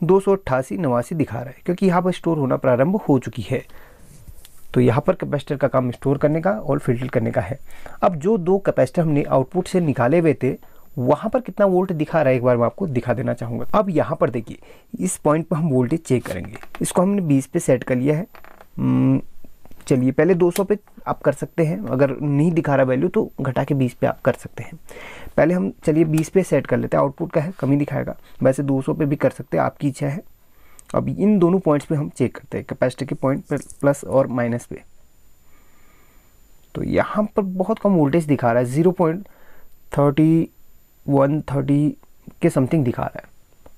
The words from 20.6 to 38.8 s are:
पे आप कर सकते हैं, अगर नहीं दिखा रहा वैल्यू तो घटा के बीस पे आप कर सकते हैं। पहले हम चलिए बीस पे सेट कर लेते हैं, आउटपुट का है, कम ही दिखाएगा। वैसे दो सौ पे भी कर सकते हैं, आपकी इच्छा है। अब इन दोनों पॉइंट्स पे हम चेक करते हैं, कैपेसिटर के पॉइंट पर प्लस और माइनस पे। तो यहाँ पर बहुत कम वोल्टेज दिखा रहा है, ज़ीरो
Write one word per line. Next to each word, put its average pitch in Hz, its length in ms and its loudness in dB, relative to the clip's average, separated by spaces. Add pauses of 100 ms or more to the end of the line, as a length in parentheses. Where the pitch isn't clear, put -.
पे 208 140 -2 (280)
आप - 160 -6
कर 185 100 2
सकते 160 320 -2
हैं, 165 180 -2
अगर 135 300 0
नहीं 147 400 2
दिखा 156 220 0
रहा 135 120 4
वैल्यू 131 220 2
तो - 220 -2 (100)
घटा 131 240 -2
के 147 100 -2
बीस 131 200 0
पे - 120 -2
आप - 140 -2
कर 123 140 0
सकते - 280 -12
हैं। - 160 -14 (580)
पहले 160 180 2
हम 190 180 -2 (120)
चलिए 160 220 4
बीस 156 220 0
पे 190 160 2
सेट 143 220 0
कर 123 100 0
लेते 120 200 -2
हैं, 147 60 4
आउटपुट 143 300 -4
का 170 80 0
है, 160 200 -4
कम 135 100 0
ही 143 60 4
दिखाएगा। 139 400 -4 (260)
वैसे 135 200 2
दो 139 200 0
सौ 151 120 -2
पे 156 120 0
भी 143 100 0
कर 135 140 2
सकते - 260 -8
हैं, 143 80 2
आपकी 139 240 -2
इच्छा 143 180 -6
है। 143 160 -6 (720)
अब - 140 0
इन 202 300 2
दोनों 175 220 4
पॉइंट्स 147 260 0
पे 165 80 -2
हम 147 160 -2
चेक - 260 -2
करते - 220 -10
हैं, - 80 -10
कैपेसिटर 127 400 -4
के 147 80 -6
पॉइंट 139 300 -2
पर 143 140 -4 (220)
प्लस 143 240 0
और 131 240 2
माइनस 120 380 -2
पे। - 160 -14 (1900)
तो - 100 -6
यहाँ - 400 0 (120)
पर 214 60 2
बहुत 185 360 -2
कम 202 140 2
वोल्टेज 160 320 4
दिखा 127 280 2
रहा 120 100 2
है, - 40 0
ज़ीरो 156 260 2